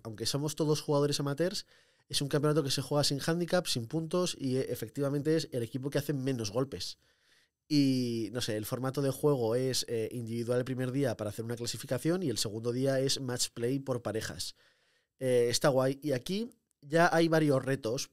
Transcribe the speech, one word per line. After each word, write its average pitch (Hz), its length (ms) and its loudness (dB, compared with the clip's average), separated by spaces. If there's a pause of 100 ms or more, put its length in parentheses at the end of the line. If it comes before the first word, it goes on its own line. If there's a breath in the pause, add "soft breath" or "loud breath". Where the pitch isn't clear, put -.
Aunque 110 240 -8
somos 147 300 -2
todos 151 260 2
jugadores 143 380 2
amateurs, 147 440 -2 (460 soft breath)
es - 100 -2
un 143 80 0
campeonato 151 340 2
que 135 80 -4
se 135 120 0
juega 147 200 2
sin 139 220 2
handicap, 175 420 0
sin 117 200 -2
puntos 165 520 -2
y, 127 180 0
eh, 135 120 0
efectivamente 139 680 -2
es 151 160 -2
el 120 100 -2
equipo 127 260 -6
que - 80 -4
hace - 160 0
menos 127 380 -2
golpes. 117 480 -4 (680 soft breath)
Y, 127 640 2
no 120 100 -4
sé, 107 160 -2
el 107 80 -4
formato 131 340 -4
de 135 100 2
juego 131 440 2
es, 131 340 0
eh, 110 240 -2
individual 117 460 -2
el 123 80 0
primer 127 260 -4
día 131 240 0
para 104 140 -4
hacer 113 160 -8
una 117 100 -6
clasificación 131 640 -2
y 151 60 -2
el 107 80 -2
segundo 113 360 -2
día 131 280 2
es 135 220 0
match 123 320 -2
play 120 240 0
por 135 240 -4
parejas. 98 520 -6 (640 soft breath)
Eh, 123 300 4
está 143 220 4
guay. 131 320 2
Y 147 100 -2
aquí 202 380 -4 (360)
ya 165 240 4
hay 165 180 4
varios 147 360 4
retos 135 480 -2